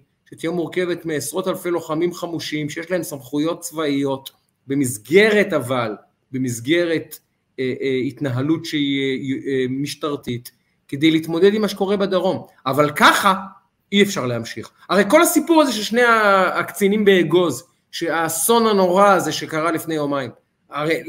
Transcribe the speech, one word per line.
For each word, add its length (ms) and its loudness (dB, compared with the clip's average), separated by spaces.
שתהיה 200 -6
מורכבת 560 -4
מעשרות 420 -4
אלפי 220 -4
לוחמים 440 -2
חמושים, 560 -6
שיש 200 -10
להם 120 -2
סמכויות 580 -4
צבאיות, 720 -4
במסגרת 880 2
אבל, 440 -2
במסגרת, 840 -2
אה, 220 -4
אה, 260 -2
התנהלות 580 -2
שהיא, 360 -2
אה, 520 -4
אה, 180 0
משטרתית, 800 -6
כדי 220 0
להתמודד 440 2
עם 80 0
מה 60 0
שקורה 280 -2
בדרום. 500 -2
אבל 240 2
ככה 440 4
אי 100 4
אפשר 240 0
להמשיך. 440 -6
הרי 220 2
כל 120 6
הסיפור 400 4
הזה 100 0
ששני 300 0
ה-, 560 4
הקצינים 460 0
באגוז, 600 4
שהאסון 760 0
הנורא 420 4
הזה 240 4
שקרה 400 -4
לפני 220 -4
יומיים, 360 -4
הרי 380 -2